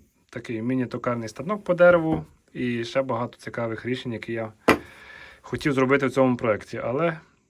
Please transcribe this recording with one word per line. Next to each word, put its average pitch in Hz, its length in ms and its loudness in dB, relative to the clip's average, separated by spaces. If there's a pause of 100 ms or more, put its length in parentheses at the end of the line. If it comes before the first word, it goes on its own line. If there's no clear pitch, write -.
(300)
такий 110 320 -6
міні-токарний 120 680 -2
станок 208 340 -6
по 180 100 0
дереву 165 520 6 (280)
і 120 300 -2
ще 135 180 0
багато 120 360 -4
цікавих 113 480 -6
рішень, 123 280 -4
які 110 200 -8
я 113 200 -6 (920)
хотів - 280 -2
зробити 131 340 2
в 123 40 -4
цьому 127 260 4
проєкті, 113 460 -2
але 160 360 -2 (300)